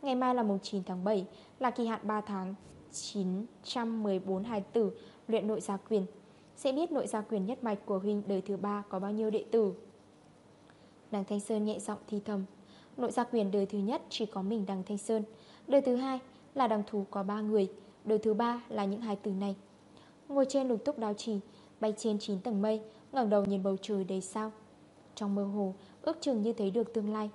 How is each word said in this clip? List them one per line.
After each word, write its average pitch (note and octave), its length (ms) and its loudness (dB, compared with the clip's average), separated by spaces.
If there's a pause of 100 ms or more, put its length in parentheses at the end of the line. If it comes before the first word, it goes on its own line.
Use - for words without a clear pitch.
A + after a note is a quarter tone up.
Ngày C4+ 140 0
mai B3+ 200 2
là B3 80 2
mùng G3+ 160 2
chín G3 240 -4
tháng F3+ 200 -4
bảy, G3 220 2 (340)
là B3+ 120 2
kỳ A#3+ 140 -2
hạn A3+ 180 -2
ba G#3+ 180 0
tháng, G3 340 -4 (360)
chín F#3+ 540 -4 (180)
trăm A3+ 400 -2
mười G3 160 2
bốn F#3+ 240 -2
hài A3+ 180 -2
tử G3+ 300 2 (360)
luyện G#3 200 2
nội G#3+ 140 0
gia G3+ 160 -4
quyền. G3 280 0 (500)
Sẽ - 160 0
biết E4 200 2
nội C4+ 160 0
gia G#3+ 140 -2
quyền G#3 240 -2
nhất B3+ 180 -4
mạch G#3+ 220 -2
của G3 140 0
huynh G#3 280 0
đời F#3+ 140 0
thứ G3 160 -2
ba G3+ 320 -2
có F#3+ 100 -4
bao G3 120 -4
nhiêu G#3+ 180 0
đệ A3 220 0
tử." G#3+ 220 4 (1400)
Đằng G3+ 120 -2
Thanh G#3 160 -2
Sơn G#3+ 260 0
nhẹ G#3 140 -2
giọng G#3 280 -6
thì G#3 120 -2
thầm, G3+ 260 -2 (520)
"Nội B3 140 0
gia B3 120 2
quyền A3+ 280 2
đời G3+ 140 4
thứ G#3 120 -4
nhất G#3 320 0
chỉ - 160 -2
có G3+ 160 -6
mình G3+ 260 0
Đằng F#3+ 160 -2
Thanh G#3 140 -4
Sơn, A3 260 0 (440)
đời C#4 140 8
thứ B3+ 140 4
hai C4 240 0 (360)
là C4 120 4
Đằng G#3+ 200 2
Thú G3+ 240 -2
có G3+ 120 -2
ba G#3 180 -2
người, G#3 300 4 (340)
đời G#3+ 140 4
thứ G#3+ 140 4
ba A#3+ 360 0
là G#3+ 160 -2
những G3+ 160 -2
hài G#3+ 140 -2
tử G#3 160 -4
này." G3 240 -2 (720)
Ngồi C#4 220 4
trên C4+ 180 2
lục A3+ 180 2
túc C#4+ 140 -2
đao G#3+ 140 0
trì, G#3 260 -2 (400)
bay G#3+ 180 2
trên G#3 220 0
chín G3+ 200 -2
tầng G3+ 220 0
mây, G#3+ 200 2 (300)
ngẩng B3+ 180 2
đầu G3+ 160 6
nhìn G3 180 2
bầu G3 180 2
trời G3+ 220 0
đầy F#3 180 -2
sao. G#3+ 300 -4 (640)
Trong G3+ 200 0
mơ G3+ 80 2
hồ, G3+ 300 0 (280)
ước D#4+ 200 0
chừng B3 200 2
như A3+ 120 2
thấy G3+ 180 0
được A3+ 220 0
tương G#3+ 200 0
lai. G#3+ 220 -2